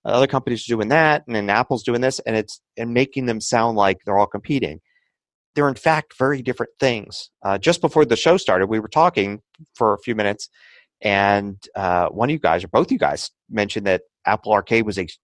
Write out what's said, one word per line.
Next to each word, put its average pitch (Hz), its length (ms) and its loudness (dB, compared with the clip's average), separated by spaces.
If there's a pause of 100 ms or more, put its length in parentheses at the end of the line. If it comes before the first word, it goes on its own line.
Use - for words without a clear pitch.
other 120 220 2
companies 123 380 -4
are 120 80 -2
doing 110 140 0
that, 151 400 2
and 120 80 -6
then 101 140 -2
Apple's 117 340 0
doing 120 160 0
this," 131 200 -2
and 110 180 -2
it's, - 240 -6 (160)
and 117 160 -6
making 131 320 0
them 110 160 -4
sound 117 340 0
like 98 300 2
they're 98 120 0
all 101 80 4
competing. 101 540 -6 (760)
They're, 147 120 2
in 135 80 0
fact, - 420 -2
very 135 240 0
different 117 380 -6
things. - 520 -4 (120)
Uh, 98 140 0
just 170 240 0
before 151 240 4
the 117 100 2
show 165 220 2
started, 95 300 2
we 110 120 0
were 107 80 -8
talking 104 540 0 (340)
for 110 180 2
a 104 60 -4
few 120 160 -6
minutes, 104 320 -2 (540)
and, 101 560 2 (180)
uh, 90 320 0
one 117 220 -2
of - 20 0
you 160 80 -2
guys, 85 240 0
or 90 60 -14
both 185 240 2
you 233 40 -2
guys, 73 340 -4 (180)
mentioned 104 380 -4
that 92 160 0 (220)
Apple 107 280 0
Arcade 107 320 2
was 101 120 -4
a 92 100 -6 (160)